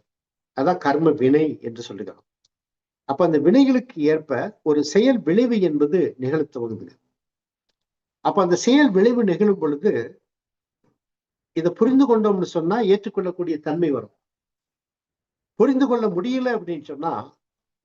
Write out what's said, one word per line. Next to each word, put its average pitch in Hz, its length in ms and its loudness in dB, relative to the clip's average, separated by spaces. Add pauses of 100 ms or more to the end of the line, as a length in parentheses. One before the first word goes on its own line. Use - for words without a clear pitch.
(580)
அதான் 175 280 0
கர்ம 151 260 2 (100)
வினை 143 240 4 (220)
என்று 117 200 -14
சொல்லுகிறோம். 101 380 -14 (840)
அப்ப 160 160 -2
அந்த 156 200 2
வினைகளுக்கு 254 500 2 (160)
ஏற்ப 156 180 -4 (380)
ஒரு 147 100 2 (140)
செயல் 240 340 2
விளைவு 226 300 2 (120)
என்பது 147 300 2 (240)
நிகழத் 147 320 -4
துவங்குது. 110 380 -10 (1300)
அப்ப 156 180 -2
அந்த 175 100 0 (120)
செயல் 269 300 4
விளைவு 240 340 2
நிகழும் 190 320 0
பொழுது 151 280 -2 (1700)
இதை 170 200 0
புரிந்து 262 300 4
கொண்டோம்னு 208 380 0 (100)
சொன்னா 170 200 -2 (160)
ஏற்றுக்கொள்ளக்கூடிய 180 640 -4 (120)
தன்மை 160 280 -2
வரும். 107 200 -10 (1400)
புரிந்து 262 280 2
கொள்ள 226 200 0
முடியல 247 400 -4 (100)
அப்படின்னு 165 340 -10
சொன்னா 147 220 -8 (720)